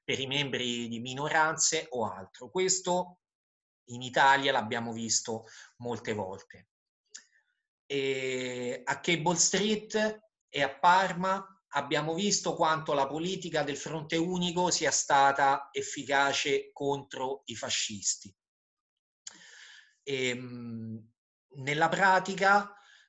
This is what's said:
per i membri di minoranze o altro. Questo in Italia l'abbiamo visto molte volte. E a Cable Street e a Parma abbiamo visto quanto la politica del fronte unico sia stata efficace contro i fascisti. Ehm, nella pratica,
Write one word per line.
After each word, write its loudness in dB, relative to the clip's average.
per -4
i -6
membri -2
di -6
minoranze 0
o -4
altro. -14
Questo -2
in -10
Italia 4
l'abbiamo -2
visto -4
molte -6
volte. -12
E -4
a -4
Cable 2
Street 0
e -2
a -2
Parma 4
abbiamo 0
visto 0
quanto 2
la 2
politica -2
del -4
fronte -6
unico 0
sia 2
stata 4
efficace 0
contro -4
i -10
fascisti. -4
Ehm, -6
nella 2
pratica, 4